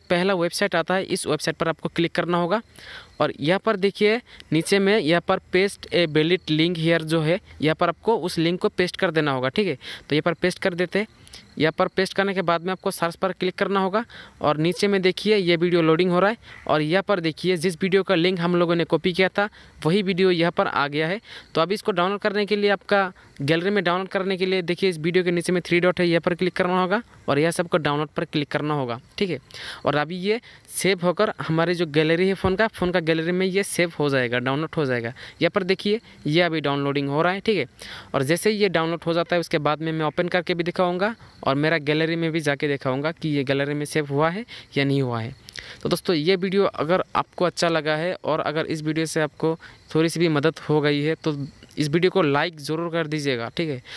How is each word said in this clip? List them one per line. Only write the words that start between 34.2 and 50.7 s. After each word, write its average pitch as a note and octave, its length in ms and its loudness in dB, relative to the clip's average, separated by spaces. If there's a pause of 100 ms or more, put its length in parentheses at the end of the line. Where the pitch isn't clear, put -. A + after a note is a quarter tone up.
डाउनलोड C3+ 380 -2
हो D#3+ 80 0
जाएगा। A#2+ 280 -2 (280)
यहाँ E3 100 2
पर G3+ 140 0
देखिए, G3+ 360 0 (260)
ये D#3 160 4
अभी D#3+ 180 0
डाउनलोडिंग C#3+ 480 0
हो C#3+ 140 2
रहा F3 100 2
है, G3 80 -6
ठीक G#3+ 180 0
है। B2 80 -2 (480)
और C#3 80 2
जैसे E3+ 280 0
ही G#3+ 80 0
ये G3+ 100 2
डाउनलोड E3 380 0
हो E3 60 0
जाता E3+ 240 0
है, F3 40 2
उसके E3 200 -2
बाद D3+ 220 0
में D#3+ 100 -2
मैं D#3+ 140 -2
ओपन F3 220 -2
करके F3+ 260 -2
भी E3+ 100 -2
दिखाऊँगा F3+ 500 -2 (260)
और C3+ 140 0
मेरा D#3 240 2
गैलरी D#3 380 0
में E3 160 -2
भी E3 80 -2
जाके C#3+ 280 -2
दिखाऊँगा C#3 440 -2
कि E3 160 -6
ये C#3+ 160 -2
गैलरी C#3 300 -2
में D3 120 -6
सेव D3+ 200 -2
हुआ C#3+ 240 0
है G#3 140 -6 (320)
या C#3 80 2
नहीं C#3 180 2
हुआ A#2+ 180 -4
है। A2 140 -8 (480)
तो - 60 -4
दोस्तों, F3 280 0
ये D#3+ 200 2
वीडियो F#3+ 280 0
अगर E3+ 380 0 (140)
आपको - 280 -2
अच्छा E3+ 240 0
लगा D#3 280 0
है E3+ 180 -4 (100)
और D3+ 160 -2
अगर D3+ 260 -4
इस D#3 160 -6
वीडियो D#3 240 -2
से D#3+ 140 -4
आपको D#3+ 360 -2 (380)
थोड़ी D#3+ 140 2
सी D#3+ 120 -4
भी E3+ 80 4
मदद D#3 320 2
हो D3+ 200 0